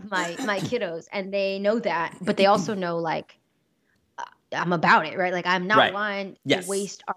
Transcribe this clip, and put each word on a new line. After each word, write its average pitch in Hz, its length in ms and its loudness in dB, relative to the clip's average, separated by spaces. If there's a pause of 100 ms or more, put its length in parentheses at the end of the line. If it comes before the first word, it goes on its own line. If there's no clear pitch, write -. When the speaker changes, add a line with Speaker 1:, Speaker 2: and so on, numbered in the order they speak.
Speaker 1:
my, 175 320 -2
my 208 200 -2
kiddos, 175 500 -4
and 196 220 -6
they 196 260 -2
know 214 200 2
that, 170 420 -2
but 190 160 -2
they 196 100 6
also 202 260 4
know, 175 240 -2
like, 165 400 -4 (800)
uh, - 60 -12 (300)
I'm 165 200 -2
about 170 320 6
it, 151 120 -6
right? 180 160 0
Like, 175 120 -4
I'm 180 220 0
not 214 100 4
Speaker 2:
Right. 190 160 4
Speaker 1:
one 202 400 -4
to - 120 -20
Speaker 2:
Yes. 180 220 0
Speaker 1:
waste 196 400 -6
our 196 100 -6